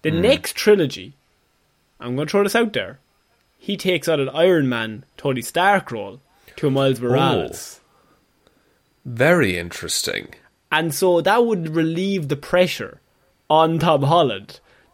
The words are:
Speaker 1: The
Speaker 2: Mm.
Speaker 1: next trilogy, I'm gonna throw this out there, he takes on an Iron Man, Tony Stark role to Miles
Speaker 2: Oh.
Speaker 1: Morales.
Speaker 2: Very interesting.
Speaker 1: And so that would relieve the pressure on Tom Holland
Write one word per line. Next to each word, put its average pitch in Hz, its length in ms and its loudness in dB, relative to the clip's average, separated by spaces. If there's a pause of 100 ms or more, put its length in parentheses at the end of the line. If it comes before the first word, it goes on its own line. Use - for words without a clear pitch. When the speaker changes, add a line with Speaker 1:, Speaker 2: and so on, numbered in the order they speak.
Speaker 1:
The 160 80 -2
Speaker 2:
Mm. 165 120 0
Speaker 1:
next 262 340 0
trilogy, 160 560 2 (880)
I'm 123 160 -6
gonna 147 120 -4
throw 202 140 2
this 202 140 0
out 107 160 2
there, 104 260 -6 (600)
he 202 180 -6
takes 175 320 -2
on 156 120 2
an 135 100 -2
Iron 160 380 2
Man, 113 360 -6 (120)
Tony 131 260 -4
Stark 185 480 0
role 104 300 -10 (360)
to 143 140 0
Miles 135 300 2
Speaker 2:
Oh. 120 40 -6
Speaker 1:
Morales. 127 760 -2 (1200)
Speaker 2:
Very 123 540 2
interesting. - 680 -6 (440)
Speaker 1:
And 156 220 0
so 175 260 2
that 214 240 2
would 170 320 -2
relieve 165 520 -2
the 139 80 -2
pressure - 640 -2 (500)
on 160 280 4
Tom 151 240 2
Holland 135 580 0 (340)